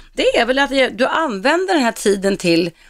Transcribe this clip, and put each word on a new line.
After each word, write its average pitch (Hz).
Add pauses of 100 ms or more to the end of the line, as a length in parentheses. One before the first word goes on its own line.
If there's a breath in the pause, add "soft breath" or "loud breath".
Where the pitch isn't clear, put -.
(120)
det 427
är 233
väl 254
att 262
du 254
använder 311
den 294
här 233
tiden 196
till, 170 (200 soft breath)